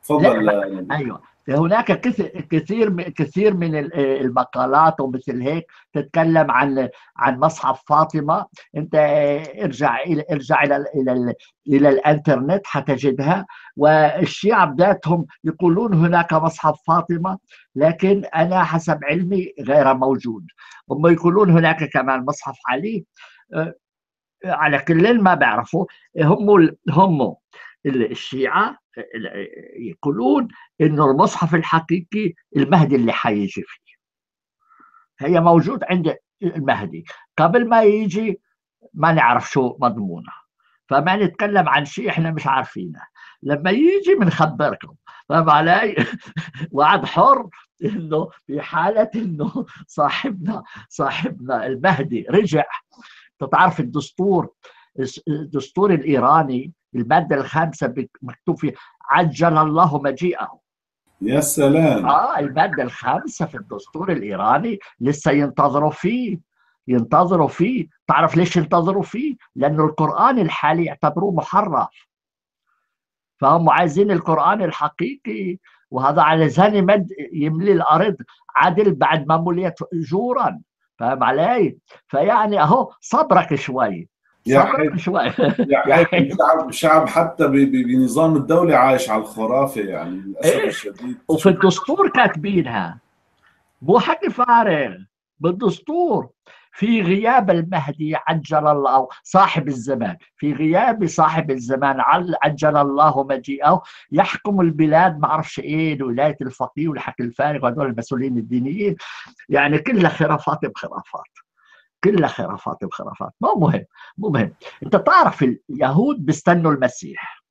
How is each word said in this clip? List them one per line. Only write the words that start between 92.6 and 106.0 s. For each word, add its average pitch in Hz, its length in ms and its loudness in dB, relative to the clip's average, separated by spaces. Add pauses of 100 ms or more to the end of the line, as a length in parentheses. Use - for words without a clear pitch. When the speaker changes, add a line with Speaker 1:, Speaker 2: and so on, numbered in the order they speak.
Speaker 2:
مو 175 160 4
حكي 320 320 0
فارغ، 208 640 2 (420)
بالدستور: 202 920 -2 (440)
"في 226 300 0
غياب 202 480 2
المهدي 156 640 -2 (100)
عجل 156 400 0
الله"، 135 420 2 (140)
صاحب 165 460 0
الزمان، 117 480 -6 (200)
"في 147 160 -4
غياب 190 540 0
صاحب 156 440 0
الزمان 131 500 -2
عل-، 165 420 2
عجل 151 340 2
الله 143 480 2
مجيئه، 139 580 0 (300)
يحكم 190 480 0
البلاد"، 160 580 2
ما 147 80 -2
أعرفش 156 320 -4
إيه، 151 440 -4